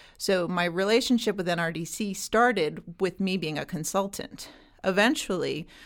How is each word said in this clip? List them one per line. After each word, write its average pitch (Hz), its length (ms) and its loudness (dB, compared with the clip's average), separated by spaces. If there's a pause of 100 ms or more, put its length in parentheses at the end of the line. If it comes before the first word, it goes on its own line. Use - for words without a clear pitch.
(180)
So 185 280 2
my 175 180 0
relationship 208 720 2
with 180 120 -2
N 170 100 0
R 170 140 0
D 165 120 -4
C 202 280 -6
started 202 720 2 (180)
with 185 180 0
me 190 180 0
being 156 220 -4
a 139 60 -4
consultant. - 880 -6 (340)
Eventually, 180 840 0 (200)